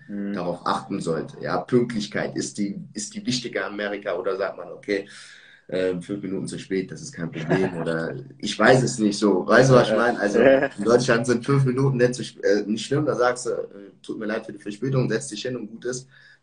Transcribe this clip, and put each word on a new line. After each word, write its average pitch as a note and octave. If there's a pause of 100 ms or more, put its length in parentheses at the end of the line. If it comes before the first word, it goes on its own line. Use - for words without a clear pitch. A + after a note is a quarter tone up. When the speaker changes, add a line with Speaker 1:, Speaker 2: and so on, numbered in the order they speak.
Speaker 1:
Mhm. G2+
Speaker 2:
darauf F2
achten G2
sollte, D#2
ja, D#2+
Pünktlichkeit, G#2+
ist -
die, G2 (140)
ist -
die G#2
wichtiger G2+
in G2+
Amerika G2+
oder F#2+
sagt F#2+
man, F2
okay, G2 (580)
ähm, F#2
fünf G2
Minuten F#2
zu E2+
spät, F#2+
das -
ist -
kein E2
Problem F2
Speaker 1:
<laughs> -
Speaker 2:
oder E2 (220)
ich -
weiß A2
es G#2+
nicht G#2
so, G2
weißt B2
du, C3
was A#2
ich A2
meine? A#2
Also G#2
Speaker 1:
Ja. C3+
Speaker 2:
in G#2
Deutschland A#2+
sind A#2
fünf C#3
Minuten B2+
nicht, B2
zu A2+
sp-, -
äh, G2+
nicht A2
schlimm, D3+
da A#2
sagst A#2+
du, A#2
äh, G2 (100)
tut G#2
mir G#2+
leid A2
für -
die -
Verspätung, A#2
setz A2+
dich -
hin B2+
und G#2+
gut A2+
ist, B2+ (360)